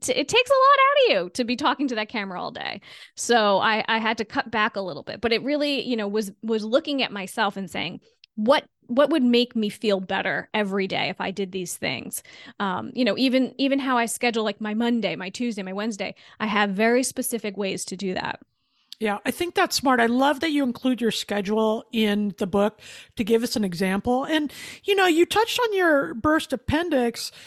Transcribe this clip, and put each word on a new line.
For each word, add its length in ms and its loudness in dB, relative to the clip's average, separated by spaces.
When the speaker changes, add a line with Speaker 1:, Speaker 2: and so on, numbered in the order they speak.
Speaker 1:
it 200 0
takes 220 2
a 40 6
lot 260 6
out 160 4
of 260 4
you 120 -6
to 100 -2
be 100 -2
talking 320 0
to 80 -4
that 140 -4
camera 340 -6
all 80 -6
day. 300 -8
So 440 4
I, 280 2
I 120 0
had 200 0
to 60 -4
cut 260 -6
back 240 0
a 60 -4
little 220 -8
bit, 180 -12
but 140 0
it 80 0
really, 440 -2
you 100 -2
know, 120 -4
was, 240 -4
was 220 -2
looking 380 0
at 100 -2
myself 460 -4
and 120 -8
saying, 300 -6
"What, 280 2
what 240 2
would 120 2
make 320 4
me 140 0
feel 320 0
better 540 -4
every 320 0
day 240 -2
if 100 -10
I 100 -4
did 220 -6
these 240 -8
things?" 460 -6
Um, 360 -4
you 100 0
know, 140 0
even, 400 2
even 200 2
how 200 0
I 80 0
schedule, 360 -2
like, 200 -4
my 100 -4
Monday, 420 0
my 140 -8
Tuesday, 340 -6
my 120 -8
Wednesday, 400 -6
I 60 -2
have 240 2
very 320 4
specific 560 -6
ways 260 -4
to 140 -10
do 160 -4
that. 260 -6
Speaker 2:
Yeah, 260 -2
I 60 0
think 240 -6
that's 180 2
smart. 240 2
I 80 4
love 320 2
that 140 -2
you 100 2
include 380 0
your 100 2
schedule 800 0
in 460 0
the 80 -2
book 340 0
to 80 -2
give 180 4
us 140 -4
an 80 0
example. 600 0
And, 280 0
you 100 2
know, 120 4
you 200 6
touched 320 0
on 160 2
your 400 2
burst 380 0
appendix, 800 0